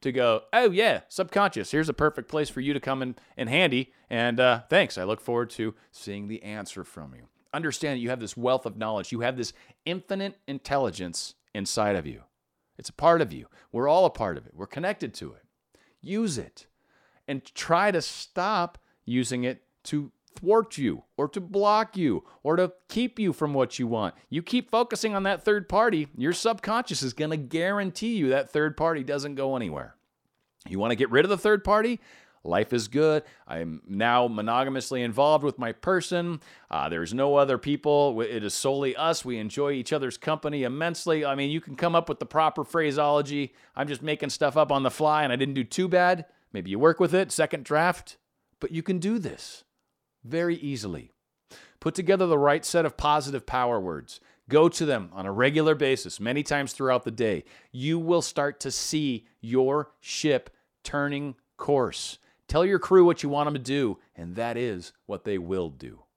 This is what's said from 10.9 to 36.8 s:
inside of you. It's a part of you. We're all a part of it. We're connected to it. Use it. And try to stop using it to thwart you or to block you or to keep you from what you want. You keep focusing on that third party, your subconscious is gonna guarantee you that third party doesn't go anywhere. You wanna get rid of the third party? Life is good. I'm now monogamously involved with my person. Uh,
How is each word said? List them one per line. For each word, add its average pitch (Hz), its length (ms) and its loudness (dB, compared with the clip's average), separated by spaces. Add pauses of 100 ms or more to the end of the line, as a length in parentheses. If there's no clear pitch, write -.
inside 104 420 0
of 76 100 -4
you. 60 180 -14 (540)
It's - 100 -14
a - 60 -18
part 165 260 4
of 113 100 -2
you. 117 160 -14 (260)
We're 127 160 0
all 175 180 6
a - 40 4
part 90 280 -4
of 110 80 -16
it. - 80 -20
We're 92 120 -12
connected 165 480 -6
to - 200 -14
it. - 80 -20 (580)
Use 190 380 -4
it. - 280 -14 (640)
And 139 160 -6
try 185 460 0
to 170 100 2
stop 180 800 -4 (260)
using 123 400 -2
it 127 200 -6 (200)
to 147 280 -4 (220)
thwart 214 440 2
you 107 260 -2 (140)
or 147 100 0
to 190 140 -8
block 208 520 2
you 147 300 0 (180)
or 156 140 2
to 180 160 2 (160)
keep 247 300 -2
you 190 160 0
from 151 180 -2
what 131 260 0
you 123 80 0
want. 110 280 -2 (160)
You 160 120 -4
keep - 280 -2
focusing 226 440 0
on 196 100 -2
that 190 200 -2
third 208 240 2
party, 185 480 2
your 143 160 0
subconscious 202 720 -2
is 127 100 -4
gonna 151 240 -4
guarantee 175 800 -2
you 135 140 2
that 135 180 2
third 151 300 0
party 156 260 0
doesn't 143 300 -4
go 135 220 -2
anywhere. 76 400 -6 (680)
You 95 120 -6
wanna 117 180 0
get 120 140 2
rid 147 160 6
of - 20 -2
the 202 80 2
third 208 260 2
party? 220 380 2 (420)
Life 98 300 0
is 110 160 -2
good. 151 340 2 (240)
I'm 82 400 -8
now 120 400 4
monogamously 123 800 -2
involved 143 400 2
with 139 140 -2
my 117 140 -4
person. 175 680 -2 (300)
Uh, 76 180 -2